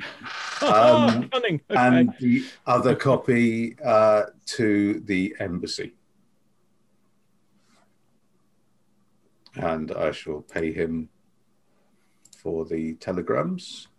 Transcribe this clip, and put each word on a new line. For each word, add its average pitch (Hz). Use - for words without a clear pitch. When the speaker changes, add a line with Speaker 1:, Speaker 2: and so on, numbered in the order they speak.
Speaker 1:
<laughs> -
Oh, 233
Speaker 2:
um, 233
Speaker 1:
cunning. 240
Okay. 127
Speaker 2:
and 127
the 127
other 123
copy, 120
uh, 107
to 104
the 95
embassy. 90
And 80
I 78
shall -
pay 80
him 82
for 82
the 80
telegrams. 139